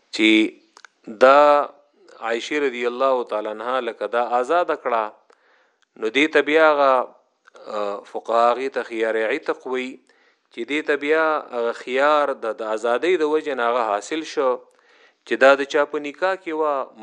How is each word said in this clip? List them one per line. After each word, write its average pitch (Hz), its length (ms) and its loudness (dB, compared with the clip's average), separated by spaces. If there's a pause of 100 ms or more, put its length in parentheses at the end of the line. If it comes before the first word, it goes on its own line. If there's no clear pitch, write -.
(140)
چې 110 160 4 (800)
دا 127 320 6 (760)
عائشې 117 440 -6
رضی 120 240 -2
الله 123 380 0
تعالی 107 260 -6
عنها 117 300 -4
لکه 110 280 -6
دا 117 160 -2 (160)
آزاده 160 360 0
کړه، 120 280 -2 (920)
نو 110 100 -6
دې 135 260 0
ته 151 80 4
بیا 156 280 4
هغه، 143 280 4
اه، - 1080 -8
فقها 113 420 -2
هغې 127 240 0
ته 123 140 -6
خیار 110 380 -4
عتق 147 460 -4
وی، 127 220 -6 (640)
چې 113 160 -12
دې 147 180 -4
ته 147 80 0
بیا 151 280 0 (280)
هغه 117 220 -4
خیار 139 600 0
د، 110 260 -6
د - 20 -8 (120)
آزادۍ 123 440 0
د 151 140 0
وجې 147 240 -2
نه 120 140 -2
هغه 120 200 0
حاصل 127 340 -4
شو، 143 260 -2 (800)
چې 120 80 -4
دا 131 200 6
د 139 160 -4
چا 147 140 2
په 147 200 -8
نکاح 180 300 -2
کې 175 180 -10
وه، 151 220 -2 (280)